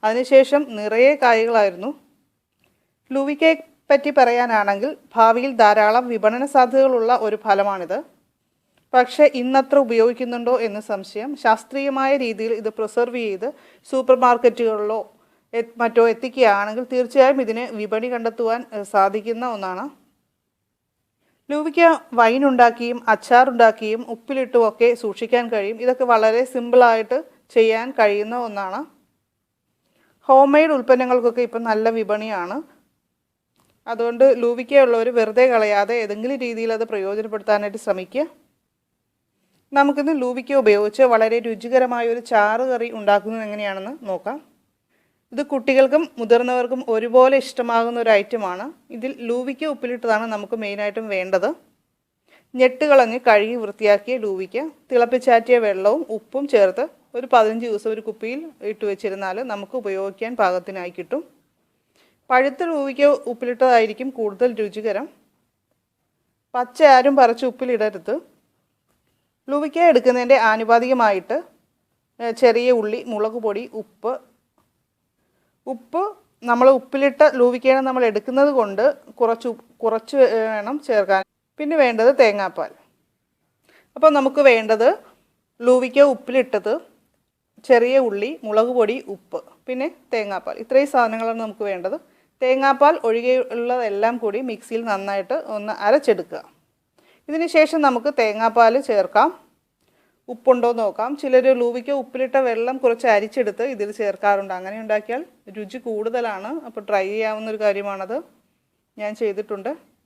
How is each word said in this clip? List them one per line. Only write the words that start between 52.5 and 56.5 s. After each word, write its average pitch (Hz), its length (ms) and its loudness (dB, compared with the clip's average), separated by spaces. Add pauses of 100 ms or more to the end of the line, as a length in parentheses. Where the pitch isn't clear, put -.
ഞെട്ട് 254 300 2
കളഞ്ഞ് 247 360 4
കഴുകി 220 360 2
വൃത്തിയാക്കിയ 208 520 -2 (100)
ലൂവിക്ക 190 400 -8 (280)
തിളപ്പിച്ചാറ്റിയ 240 720 2
വെള്ളവും 202 360 0 (140)
ഉപ്പും 277 380 -8